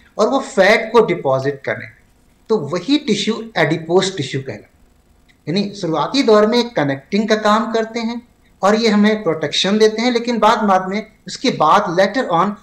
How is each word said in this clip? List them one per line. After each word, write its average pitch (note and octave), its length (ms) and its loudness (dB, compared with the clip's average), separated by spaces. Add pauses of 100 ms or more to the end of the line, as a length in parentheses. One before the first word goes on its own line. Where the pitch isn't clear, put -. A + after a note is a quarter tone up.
(180)
और A3 100 2
वो C4+ 100 0
fat A3+ 540 2
को A#3+ 80 6
deposit C#3 640 -2
करें, - 280 -8 (560)
तो A3 100 0
वही F3+ 400 -2
tissue A3+ 460 -2 (120)
adipose E3+ 600 0
tissue C3+ 240 -6
कहलाता G#2+ 280 -14
है। - 20 -20 (800)
यानी G3+ 260 -2
शुरुआती D#3+ 480 -2
दौर G#3+ 240 6
में A#3 240 0
connecting D3+ 580 -2
का A3 80 2
काम A3 360 0
करते A3+ 280 -4
हैं A#3 280 -8 (340)
और G3 120 4
ये A3+ 140 0
हमें G#3 340 2
protection D#3+ 560 -2
देते G#3+ 240 2
हैं, B3 100 0
लेकिन A#3 260 -2
बाद, A3 200 4
बाद F#3 300 2
में, G#3+ 180 -6 (200)
उसके - 240 -4
बाद D#3+ 500 2
later G3+ 320 0
on F#3 200 0 (100)